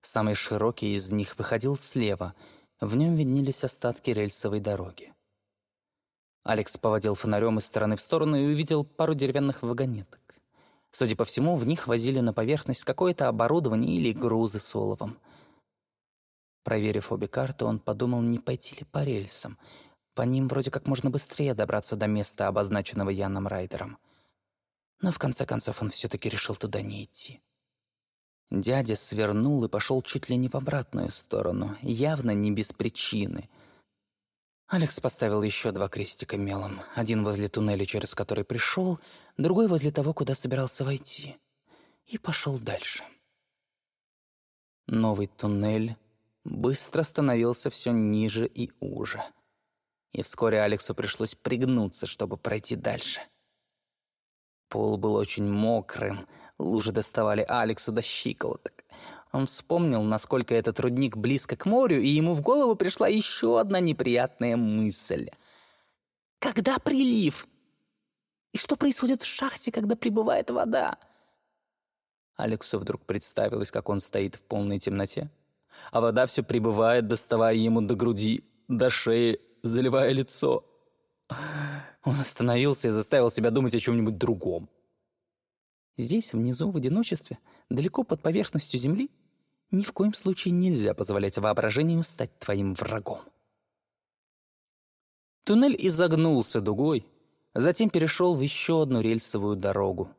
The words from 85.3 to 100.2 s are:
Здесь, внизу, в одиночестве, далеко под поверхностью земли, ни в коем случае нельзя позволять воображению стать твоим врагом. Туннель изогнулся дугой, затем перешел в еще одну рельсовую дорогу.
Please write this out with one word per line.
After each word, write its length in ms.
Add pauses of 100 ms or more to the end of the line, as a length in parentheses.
Здесь, 340
внизу, 380
в 60
одиночестве, 640 (300)
далеко 360
под 160
поверхностью 580
земли, 320 (580)
ни 140
в 80
коем 220
случае 400
нельзя 400
позволять 440
воображению 680
стать 340
твоим 340
врагом. 460 (2250)
Туннель 340
изогнулся 840
дугой, 440 (480)
затем 360
перешел 460
в 40
еще 400
одну 220
рельсовую 560
дорогу. 600